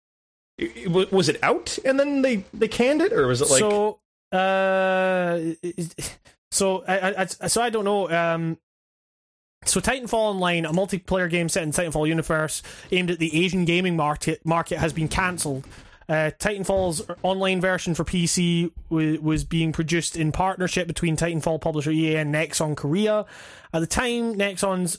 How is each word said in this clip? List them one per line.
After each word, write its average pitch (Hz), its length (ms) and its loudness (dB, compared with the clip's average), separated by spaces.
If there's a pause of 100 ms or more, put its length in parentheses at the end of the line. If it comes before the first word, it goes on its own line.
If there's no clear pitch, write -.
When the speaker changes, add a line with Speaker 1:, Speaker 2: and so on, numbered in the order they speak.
(580)
Speaker 1:
it, - 200 -6
it, 185 140 -4
wa-, 185 200 4
was 185 180 4
it - 140 0
out 247 420 0
and 269 140 4
then 285 220 0
they, 240 320 2
they 220 140 2
canned 262 340 2
it, 381 120 2
or 135 140 4
was 123 140 2
it, - 80 4
like 135 100 6
Speaker 2:
So, 208 400 2 (320)
uh, 185 1080 2 (240)
it, - 560 -8 (340)
so 190 360 0
I, 185 240 0
I, 190 100 -2
I, 185 40 -2 (220)
so 220 140 2
I 240 80 0
don't 214 160 -2
know. 202 240 0
Um, 165 480 0 (1080)
so - 160 0
Titanfall 240 320 -2
Online, 185 520 0
a 156 60 -6
multiplayer 185 580 0
game 170 200 0
set 180 140 0
in 151 80 -4
Titanfall 156 360 0
universe 156 560 0 (280)
aimed 180 200 2
at 170 80 -4
the 160 260 2
Asian 180 200 0
gaming 175 300 2
market, 151 500 -2
market 165 340 0
has 160 140 0
been 156 160 -2
cancelled. 165 580 -2 (400)
Uh, 156 320 0
Titanfall's 190 640 0 (180)
online 190 400 0
version 185 320 0
for 156 100 -2
P 175 220 0
C 170 460 2 (180)
w-, 156 320 0
was 156 220 0
being 160 280 0
produced 160 460 -2
in 156 140 0
partnership 180 560 0
between 160 280 -2
Titanfall 160 460 -2
publisher 156 300 -2
E 156 240 2
A 156 60 2
and 147 120 -2
Nexon 151 420 -2
Korea. 208 500 0 (460)
At 165 100 0
the 165 40 0
time, 240 480 -2
Nexon's 190 640 0